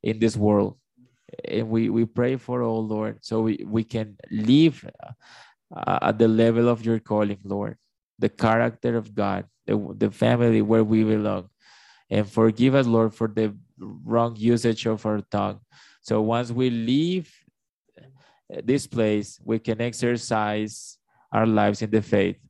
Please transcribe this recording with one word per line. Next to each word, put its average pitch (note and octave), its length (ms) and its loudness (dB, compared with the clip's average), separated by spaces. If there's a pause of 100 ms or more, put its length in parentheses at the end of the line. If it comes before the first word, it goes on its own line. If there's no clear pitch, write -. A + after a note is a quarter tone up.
in A2 160 -4
this A2 180 2
world. G#2 400 2 (680)
And A2+ 240 -4
we, A2+ 200 0
we A2+ 160 2
pray A#2+ 300 -2
for B2 300 -6
all, A2+ 200 -2
Lord, G#2+ 380 -6
so A2+ 200 -2
we, A2 220 -2
we A2 200 -2
can G#2+ 320 -8 (120)
live, C3 560 4 (200)
uh, - 80 -18 (640)
uh, - 280 -2
at G#2+ 160 0
the A2+ 100 6
level A2+ 400 4
of A2+ 160 -2
your A2+ 140 0
calling, G#2 460 -2
Lord, G2+ 320 -6 (420)
the A2 100 0
character A#2 680 0
of A2 180 -6
God, G2 320 -4 (200)
the, G#2 300 -4
the G#2 140 0
family A#2 520 2
where A2 220 4
we A2 200 2
belong. G#2 440 -2 (600)
And G#2 160 0
forgive A2+ 480 2
us, C3+ 120 4
Lord, A2+ 280 2
for A2+ 140 -4
the G#2+ 260 -2 (240)
wrong A#2 580 -2
usage A2+ 500 0
of A2+ 180 -4
our G#2+ 160 -2 (100)
tongue. G2+ 300 -4 (400)
So A2 220 -2
once A#2 280 -2
we B2 200 0
leave C#3+ 600 -2 (1300)
this C3+ 220 0
place, G#2+ 580 -2
we A2+ 140 -2
can A2 220 -4
exercise A2 1160 -4 (360)
our A2 140 4
lives G#2 360 2
in G#2+ 80 -4
the G#2+ 100 4
faith G2 380 0 (120)